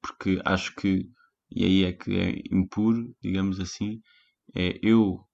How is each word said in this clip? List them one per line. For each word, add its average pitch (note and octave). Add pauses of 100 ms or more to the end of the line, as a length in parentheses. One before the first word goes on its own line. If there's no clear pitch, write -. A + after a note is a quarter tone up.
Porque -
acho F#2
que, F#2+ (420)
e F#2+
aí F#2+
é F2+
que F#2+
é F#2
impuro, A2
digamos F#2+
assim, G#2 (540)
é F#2
eu G#2+